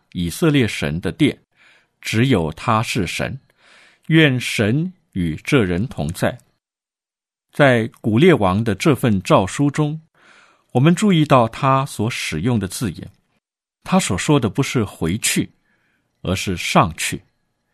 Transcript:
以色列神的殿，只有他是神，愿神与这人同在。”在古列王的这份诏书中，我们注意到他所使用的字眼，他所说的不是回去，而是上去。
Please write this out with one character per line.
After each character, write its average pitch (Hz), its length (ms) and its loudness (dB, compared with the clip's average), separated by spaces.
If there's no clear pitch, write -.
以 87 180 -4
色 - 180 0
列 139 180 2
神 78 360 -4
的 85 100 -4
殿， - 260 0
只 113 280 -2
有 85 240 2
他 110 300 -2
是 107 240 -4
神， - 320 -6
愿 156 320 4
神 123 540 -2
与 85 300 -2
这 120 220 2
人 90 240 -2
同 - 240 -8
在。” - 260 -4
在 123 380 2
古 110 180 0
列 170 160 8
王 101 280 2
的 110 120 -2
这 139 200 2
份 107 280 0
诏 120 240 2
书 143 240 -2
中， 156 300 -4
我 123 80 2
们 165 140 6
注 208 180 2
意 156 120 4
到 120 240 4
他 135 380 0
所 107 240 -4
使 - 300 -6
用 120 180 0
的 95 100 -4
字 95 240 -6
眼， - 180 -14
他 - 160 0
所 104 200 -2
说 147 200 2
的 120 100 0
不 135 140 -2
是 117 220 -2
回 85 340 -4
去， - 320 -4
而 92 140 -2
是 92 200 -6
上 87 400 0
去。 - 260 -8